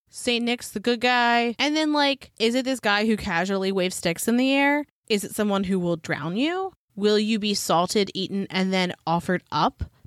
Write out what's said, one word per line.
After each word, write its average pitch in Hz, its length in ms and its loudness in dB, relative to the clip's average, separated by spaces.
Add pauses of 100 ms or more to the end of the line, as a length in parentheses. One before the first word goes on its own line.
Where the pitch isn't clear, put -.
(100)
Saint 240 340 -2
Nick's 240 260 -4
the 214 100 -8
good 240 200 0
guy. 240 600 2
And 294 160 0
then, 311 160 2
like, 285 480 0
is 233 160 2
it 262 80 0
this 254 160 -2
guy 208 260 2
who 220 100 2
casually 190 540 0
waves 185 240 0
sticks - 320 -4
in 233 100 2
the 262 160 2
air? 285 320 2 (240)
Is 208 140 0
it - 140 -10
someone 202 260 0
who 190 160 0
will 170 180 0
drown 165 400 -6
you? 359 360 -2 (240)
Will 208 240 2
you 220 180 0
be 208 160 -2
salted, 190 580 2
eaten, 190 380 -4
and 190 220 0
then 185 200 0 (140)
offered 170 460 0
up 165 320 0 (220)